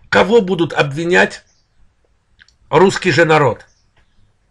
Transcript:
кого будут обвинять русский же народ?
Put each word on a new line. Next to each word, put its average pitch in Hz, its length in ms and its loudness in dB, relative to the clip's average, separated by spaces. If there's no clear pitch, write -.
кого 202 320 2
будут 180 320 -4
обвинять 165 720 -2
русский 175 420 2
же 165 120 2
народ? 151 400 0